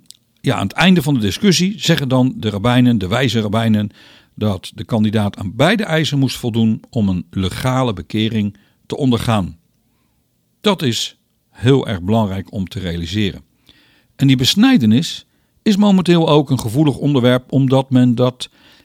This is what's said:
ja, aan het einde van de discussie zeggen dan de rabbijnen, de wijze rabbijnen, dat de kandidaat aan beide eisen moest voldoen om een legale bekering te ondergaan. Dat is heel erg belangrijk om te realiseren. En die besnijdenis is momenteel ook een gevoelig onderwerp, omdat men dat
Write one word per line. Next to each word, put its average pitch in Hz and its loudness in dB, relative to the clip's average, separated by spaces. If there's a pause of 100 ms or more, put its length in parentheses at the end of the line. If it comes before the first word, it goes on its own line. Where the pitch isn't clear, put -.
(420)
ja, 127 -2
aan 101 -4
het - -8
einde 175 4
van 147 -2
de 131 0
discussie 175 0
zeggen 151 -2
dan 127 2
de 107 -4
rabbijnen, 120 2
de 95 -4
wijze 117 0
rabbijnen, 107 0 (460)
dat 104 -4
de 107 -12
kandidaat 107 -2
aan 98 -10
beide 185 0
eisen 160 -2
moest 135 0
voldoen 113 0
om 104 -2
een 87 -4
legale 127 -4
bekering 107 -2 (280)
te - -8
ondergaan. 110 -2 (1040)
Dat 202 -2
is - -4 (320)
heel 131 0
erg 98 -6
belangrijk 95 -2
om 98 -6
te - -10
realiseren. 85 -4 (760)
En 139 2
die 135 6
besnijdenis 139 2 (360)
is 214 2
momenteel 175 2
ook 147 4
een 131 0
gevoelig 127 0
onderwerp, 127 0
omdat 131 2
men 127 4
dat 123 -2 (360)